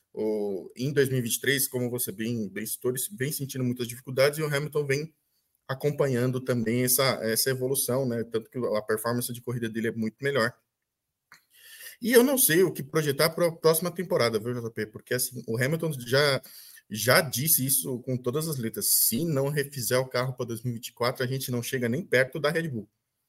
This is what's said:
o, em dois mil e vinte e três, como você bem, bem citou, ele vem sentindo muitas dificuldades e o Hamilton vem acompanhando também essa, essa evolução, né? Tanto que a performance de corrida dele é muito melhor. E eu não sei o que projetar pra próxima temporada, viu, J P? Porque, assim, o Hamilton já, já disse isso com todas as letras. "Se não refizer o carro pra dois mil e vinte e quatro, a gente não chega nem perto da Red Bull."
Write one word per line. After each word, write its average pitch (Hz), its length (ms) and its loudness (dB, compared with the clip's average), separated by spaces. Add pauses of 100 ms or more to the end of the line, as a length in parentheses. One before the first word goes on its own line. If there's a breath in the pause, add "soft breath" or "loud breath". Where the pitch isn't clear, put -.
(120)
o, 104 640 -4
em 135 160 -2
dois 139 160 4
mil 127 120 0
e - 20 0
vinte 117 140 -2
e - 40 -8
três, 139 260 2
como 123 240 -4
você 117 220 -4
bem, 110 380 -4
bem 101 160 -8
citou, - 260 -4
ele 127 80 -6 (140)
vem 131 180 -2
sentindo 131 320 -4
muitas 123 240 -2
dificuldades 131 500 0
e 160 40 -2
o 151 120 -2
Hamilton 147 320 -2
vem 143 280 -2 (520)
acompanhando 131 760 0
também 123 420 0
essa, 123 380 2
essa 110 280 0
evolução, 127 560 0
né? 117 200 -2
Tanto 117 240 -6
que - 80 -10
a 107 240 0
performance 120 500 -2
de 120 80 -8
corrida 117 300 -4
dele 110 180 -2
é 110 40 0
muito 110 300 -4
melhor. 131 320 2 (1500 loud breath)
E 214 100 0
eu 247 120 10
não 269 140 4
sei 165 240 6
o 185 120 4
que 147 100 -8
projetar 147 460 2
pra 170 220 2
próxima 165 380 2
temporada, 160 480 0
viu, 113 160 -4
J 117 160 -6
P? 107 160 -6
Porque, - 280 -8
assim, 123 340 -4
o 113 100 -2
Hamilton 156 360 0
já, 131 480 2 (480 loud breath)
já 117 320 4
disse 131 440 0
isso 135 340 0
com 127 180 -4
todas 139 320 -2
as 147 80 -4
letras. 110 360 -2
"Se - 300 2
não 139 240 0
refizer 139 520 0
o 131 80 -2
carro 127 260 -2
pra 127 120 -6
dois 113 160 -8
mil 123 120 -4
e - 20 -6
vinte - 140 -12
e - 40 -16
quatro, 123 300 -2
a 123 40 0
gente 135 220 -6
não 120 140 -2
chega 123 240 -2
nem 135 160 -2
perto 127 340 2
da 143 140 0
Red 165 160 -2
Bull." 113 200 -6 (420)